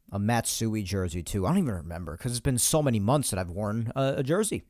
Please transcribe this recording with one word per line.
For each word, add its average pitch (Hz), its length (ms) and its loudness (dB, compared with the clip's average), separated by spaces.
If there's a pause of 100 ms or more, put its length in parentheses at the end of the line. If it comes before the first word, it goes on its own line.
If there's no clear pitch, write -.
(120)
a 101 80 -2
Matsui 110 640 0
jersey 90 400 -2
too. 95 240 0
I - 20 4
don't 185 140 4
even 123 100 -2
remember 82 420 -8
'cause 123 160 -4
it's 120 80 -4
been 123 200 0
so 156 240 4
many 120 160 4
months 123 320 2
that 92 80 -2
I've 90 100 -2
worn 107 460 -2
a, 135 220 0
a 143 60 0
jersey. 160 460 0